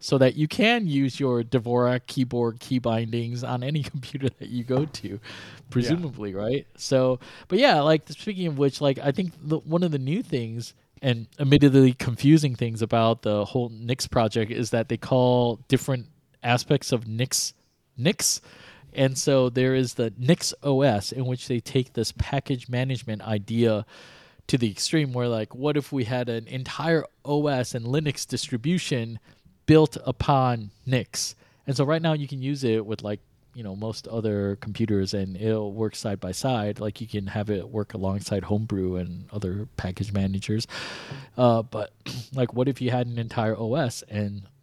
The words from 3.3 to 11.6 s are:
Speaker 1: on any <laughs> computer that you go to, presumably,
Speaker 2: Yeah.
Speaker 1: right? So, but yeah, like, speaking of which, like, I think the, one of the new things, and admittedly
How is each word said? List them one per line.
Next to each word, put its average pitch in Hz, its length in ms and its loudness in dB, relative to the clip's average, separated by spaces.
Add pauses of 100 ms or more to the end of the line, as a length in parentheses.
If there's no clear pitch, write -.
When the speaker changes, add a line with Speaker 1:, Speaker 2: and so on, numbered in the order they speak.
Speaker 1:
on 123 220 -4
any 147 180 -2
<laughs> - 120 -8
computer 135 340 -6 (100)
that 101 100 -12
you 120 140 -6
go 127 220 0
to, 101 340 -8 (520)
presumably, 123 600 -2
Speaker 2:
Yeah. 92 60 -8
Speaker 1:
right? 110 300 -2 (100)
So, 131 420 2 (300)
but 185 100 2
yeah, 233 220 6
like, 156 280 4
speaking 185 380 -6
of 147 120 -2
which, 139 220 2
like, 139 200 2
I 143 100 2
think 175 220 -2 (100)
the, 151 160 -2
one 170 240 0
of 175 80 2
the 147 80 0
new 143 240 -2
things, 117 500 -6 (300)
and 117 240 0 (140)
admittedly 135 540 8